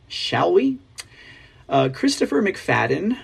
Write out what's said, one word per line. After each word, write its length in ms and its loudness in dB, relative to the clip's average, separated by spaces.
shall 440 0
we? 260 2
Uh, 200 2
Christopher 540 0
McFadden 800 0